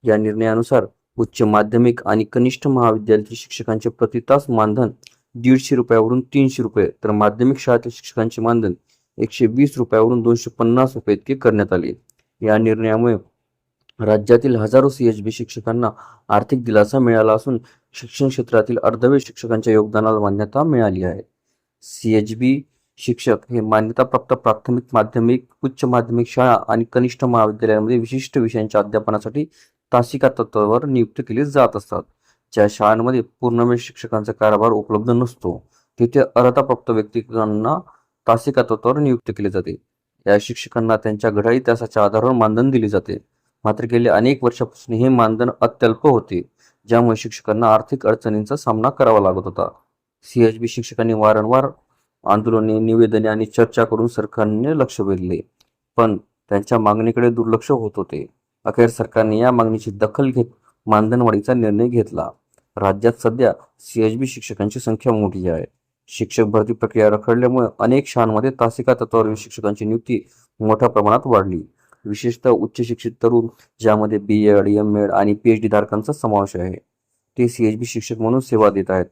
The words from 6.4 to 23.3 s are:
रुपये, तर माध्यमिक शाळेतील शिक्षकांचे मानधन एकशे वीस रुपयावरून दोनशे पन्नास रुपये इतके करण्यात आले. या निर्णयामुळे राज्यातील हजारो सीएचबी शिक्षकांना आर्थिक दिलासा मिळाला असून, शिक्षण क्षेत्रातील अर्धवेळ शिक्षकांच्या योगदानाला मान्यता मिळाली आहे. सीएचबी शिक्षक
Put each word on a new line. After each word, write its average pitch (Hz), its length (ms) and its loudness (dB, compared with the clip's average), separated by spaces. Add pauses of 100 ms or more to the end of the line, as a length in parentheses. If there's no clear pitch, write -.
रुपये, 104 280 -2 (140)
तर 107 60 -2
माध्यमिक 107 480 0
शाळेतील 120 360 -2
शिक्षकांचे - 480 -6
मानधन 113 300 0 (460)
एकशे 110 280 -2
वीस 131 320 0
रुपयावरून 117 440 0
दोनशे 117 280 0
पन्नास 127 440 0
रुपये 104 200 -2
इतके 135 200 -6
करण्यात 107 380 0
आले. 82 200 -4 (480)
या 107 180 2
निर्णयामुळे 113 580 0 (880)
राज्यातील 117 520 4
हजारो 117 320 4
सीएचबी 110 420 -2
शिक्षकांना 117 600 -6 (380)
आर्थिक 110 360 0
दिलासा 107 340 2
मिळाला 113 340 4
असून, 113 260 -2 (340)
शिक्षण 135 360 -6
क्षेत्रातील 120 500 -2
अर्धवेळ 123 400 2
शिक्षकांच्या 113 540 -4
योगदानाला 107 460 2
मान्यता 104 440 -2
मिळाली 113 400 0
आहे. 90 200 -6 (600)
सीएचबी 113 800 -2 (340)
शिक्षक 120 400 -2 (140)